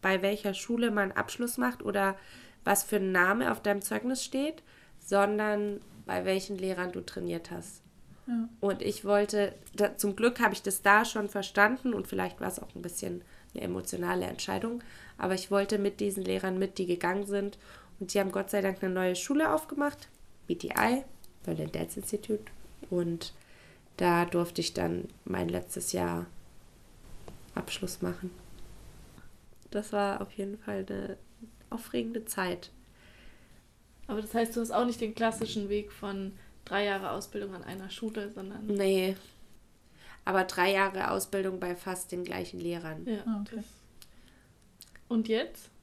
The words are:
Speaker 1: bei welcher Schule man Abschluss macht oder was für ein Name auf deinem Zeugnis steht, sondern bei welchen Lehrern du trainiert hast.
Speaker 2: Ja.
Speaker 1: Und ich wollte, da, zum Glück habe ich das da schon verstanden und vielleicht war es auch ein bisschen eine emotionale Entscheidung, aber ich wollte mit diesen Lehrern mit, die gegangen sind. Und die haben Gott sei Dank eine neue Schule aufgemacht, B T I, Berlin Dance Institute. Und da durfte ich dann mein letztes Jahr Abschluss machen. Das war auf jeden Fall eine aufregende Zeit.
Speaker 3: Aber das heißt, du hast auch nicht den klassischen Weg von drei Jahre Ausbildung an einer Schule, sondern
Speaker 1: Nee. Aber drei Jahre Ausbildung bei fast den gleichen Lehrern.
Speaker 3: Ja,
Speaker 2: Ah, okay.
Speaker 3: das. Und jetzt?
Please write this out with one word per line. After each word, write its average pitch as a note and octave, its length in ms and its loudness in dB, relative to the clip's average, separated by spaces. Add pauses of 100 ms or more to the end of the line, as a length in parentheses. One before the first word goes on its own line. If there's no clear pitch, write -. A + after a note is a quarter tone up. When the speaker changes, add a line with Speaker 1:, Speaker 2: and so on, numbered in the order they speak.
Speaker 1:
bei F#3+ 200 4
welcher G3 320 2
Schule A#3 380 0
man G3+ 200 2
Abschluss - 460 -2
macht B3 260 0
oder G3 320 2 (480)
was G3+ 200 4
für G#3 140 2
ein F#3+ 140 4
Name F#3 400 6
auf G#3+ 100 -4
deinem G3+ 200 2
Zeugnis A#3+ 420 -2
steht, D4 380 -2 (380)
sondern G#3 840 2 (240)
bei F3+ 200 0
welchen F#3+ 320 0
Lehrern F3+ 340 -2
du F3+ 100 -6
trainiert E3+ 500 -4
hast. F3 300 -12 (460)
Speaker 2:
Ja. A#3 200 0 (120)
Speaker 1:
Und G3 220 0
ich - 240 -2
wollte, G3+ 480 4 (220)
da, G3+ 220 4
zum G3+ 180 0
Glück A#3+ 240 4
habe G#3+ 140 6
ich - 80 -6
das G3 200 -2
da G#3 220 10
schon G#3+ 260 -2
verstanden A3 640 4
und F#3+ 140 -2
vielleicht F#3 340 -2
war F#3 80 -2
es F3+ 100 -6
auch - 160 -12
ein F3+ 60 -10
bisschen F3 400 -6 (320)
eine - 100 -6
emotionale F3+ 640 -2
Entscheidung, A3 560 -4 (340)
aber F#3 160 2
ich F#3 160 -2
wollte G3+ 300 4
mit G3 200 0
diesen G3+ 240 0
Lehrern F#3 360 0
mit, F#3+ 180 0
die F#3 80 0
gegangen F3+ 400 0
sind. G3+ 320 -2 (420)
Und F#3 140 -6
die G3+ 60 4
haben F#3+ 120 2
Gott G3 200 -2
sei G3+ 100 2
Dank F#3+ 220 0
eine F#3 100 0
neue F3+ 220 2
Schule D4+ 360 2
aufgemacht, D4 560 0 (380)
B - 80 0
T - 140 -4 (100)
I, B3+ 260 4 (400)
Berlin D#3+ 280 -2
Dance E3 280 -4
Institute. G#3 440 -2 (480)
Und E3+ 420 0 (640)
da F3 280 6
durfte F3 360 0
ich - 140 -2
dann - 300 0 (200)
mein F#2 240 0
letztes F3+ 440 -4
Jahr F3 340 0 (1300)
Abschluss - 480 -4
machen. F3+ 260 -4 (1400)
Das G#3+ 220 -2
war G3+ 280 2
auf G3 120 -8
jeden G3+ 260 -6
Fall G3 280 -4
eine G3 300 -4 (540)
aufregende A#3 540 -4
Zeit. F3+ 440 -4 (1400)
Speaker 3:
Aber G#3+ 160 -2
das G#3+ 140 -6
heißt, A#3 200 2
du A#3 60 2
hast A3+ 100 -2
auch B3 140 4
nicht A#3 160 0
den A3+ 140 -2
klassischen A3 520 0
Weg G#3 240 -2
von G3 420 -6 (320)
drei G3+ 200 0
Jahre G3 260 -2
Ausbildung G3+ 440 -6
an F3+ 80 -12
einer F#3+ 260 -10
Schule, G#3+ 460 -6
sondern G3+ 320 -8
Speaker 1:
Nee. F#3+ 500 4 (1080)
Aber F#3 200 4
drei F#3 280 4
Jahre F#3+ 380 4
Ausbildung F#3+ 500 0
bei F3+ 160 -2
fast F#3 360 -6
den F3+ 120 -4
gleichen F3+ 360 -6
Lehrern. E3+ 480 -4
Speaker 3:
Ja, G#3+ 180 -2
Speaker 2:
Ah, G#3+ 160 0
okay. G#3 160 -8
Speaker 3:
das. G#3 80 -8 (1400)
Und A3+ 200 2
jetzt? A3+ 440 0 (120)